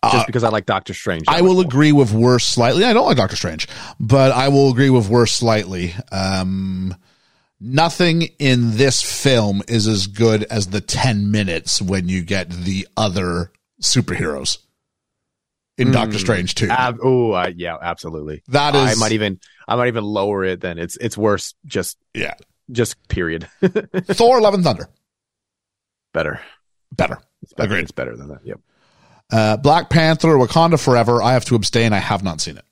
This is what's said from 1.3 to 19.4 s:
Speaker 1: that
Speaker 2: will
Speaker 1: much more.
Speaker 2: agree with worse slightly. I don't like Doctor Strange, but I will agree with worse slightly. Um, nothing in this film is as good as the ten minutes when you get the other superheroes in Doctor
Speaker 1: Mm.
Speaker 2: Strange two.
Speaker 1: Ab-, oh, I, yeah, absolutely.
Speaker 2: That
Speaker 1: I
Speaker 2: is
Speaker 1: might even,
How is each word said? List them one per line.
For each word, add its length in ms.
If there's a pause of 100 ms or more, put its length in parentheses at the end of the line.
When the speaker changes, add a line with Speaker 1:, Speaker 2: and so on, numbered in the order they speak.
Speaker 1:
that 60
Speaker 2:
will 120
Speaker 1:
much 100
more. 60
Speaker 2:
agree 200
with 220
worse 340
slightly. 380
I 80
don't 120
like 120
Doctor 180
Strange, 320 (320)
but 320
I 160
will 240
agree 180
with 200
worse 240
slightly. 600 (180)
Um, 840 (640)
nothing 640 (160)
in 400
this 240
film 680
is 200
as 180
good 380
as 240
the 140
ten 500
minutes 500
when 260
you 140
get 300
the 440
other 560 (300)
superheroes 760 (1200)
in 120
Doctor 260
Speaker 1:
Mm. 40
Speaker 2:
Strange 340
two. 140
Speaker 1:
Ab-, 340
oh, 280
I, 160 (100)
yeah, 240
absolutely. 680
Speaker 2:
That 260
Speaker 1:
I 160
Speaker 2:
is 80
Speaker 1:
might 140
even, 260 (280)